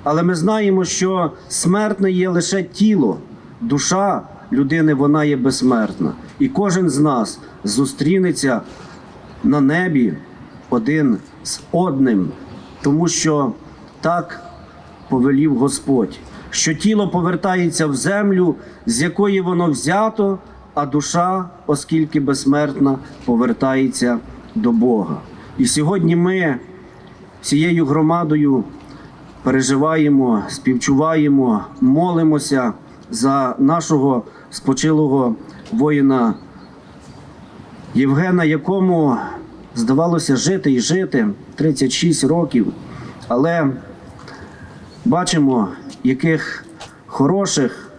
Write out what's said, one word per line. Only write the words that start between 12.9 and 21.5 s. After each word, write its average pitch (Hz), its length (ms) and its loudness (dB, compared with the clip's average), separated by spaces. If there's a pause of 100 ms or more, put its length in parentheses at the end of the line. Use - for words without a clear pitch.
що 147 440 0 (480)
так 170 420 -4 (680)
повелів 135 480 2
Господь, 131 640 0 (320)
що - 240 -2
тіло 208 340 0
повертається 175 800 0
в 143 100 0
землю, 185 580 2 (320)
з 117 160 -2
якої 196 380 0
воно 175 300 0
взято, 196 680 0 (360)
а 147 120 -2
душа, 175 580 0 (220)